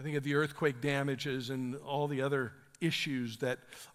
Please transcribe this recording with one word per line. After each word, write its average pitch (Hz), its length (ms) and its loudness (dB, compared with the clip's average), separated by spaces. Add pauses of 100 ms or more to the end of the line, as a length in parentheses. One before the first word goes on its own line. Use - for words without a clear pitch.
I 135 40 -10
think 151 120 -2
of 143 80 2
the 143 120 2
earthquake 147 440 2
damages 139 720 0
and 131 260 -2
all 143 320 -2
the 139 140 0
other 135 320 2 (260)
issues 131 600 0
that 127 200 0 (360)